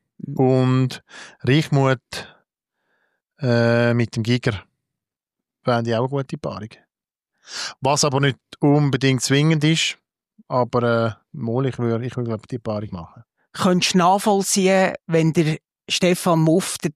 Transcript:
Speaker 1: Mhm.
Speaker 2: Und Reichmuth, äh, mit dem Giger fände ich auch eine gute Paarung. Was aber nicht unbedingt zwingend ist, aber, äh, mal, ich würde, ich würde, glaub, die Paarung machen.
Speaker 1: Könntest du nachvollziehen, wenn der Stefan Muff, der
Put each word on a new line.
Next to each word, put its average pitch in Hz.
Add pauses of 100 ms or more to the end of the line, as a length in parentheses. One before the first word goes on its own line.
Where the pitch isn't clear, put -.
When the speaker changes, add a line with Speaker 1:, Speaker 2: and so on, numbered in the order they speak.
(200)
Speaker 1:
Mhm. 143
Speaker 2:
Und 127 (380)
Reichmuth, 135 (1040)
äh, 117
mit 117
dem 113
Giger 117 (1000)
fände 117
ich 113
auch 113
eine 127
gute 139
Paarung. 104 (1080)
Was 139
aber 139
nicht 139 (220)
unbedingt 139
zwingend 147
ist, 156 (520)
aber, 123
äh, 117 (260)
mal, 123
ich 123
würde, 117
ich 120
würde, 120
glaub, 110
die 131
Paarung 107
machen. 87 (300)
Speaker 1:
Könntest 180
du 185
nachvollziehen, 190 (100)
wenn 160
der 156 (300)
Stefan 175
Muff, 160
der -